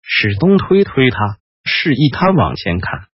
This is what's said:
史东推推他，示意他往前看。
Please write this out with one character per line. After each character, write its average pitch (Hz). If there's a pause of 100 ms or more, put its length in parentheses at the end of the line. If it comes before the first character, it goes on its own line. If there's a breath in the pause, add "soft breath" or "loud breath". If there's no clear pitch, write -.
史 -
东 190
推 196
推 131
他， - (480)
示 -
意 143
他 190
往 143
前 90
看。 -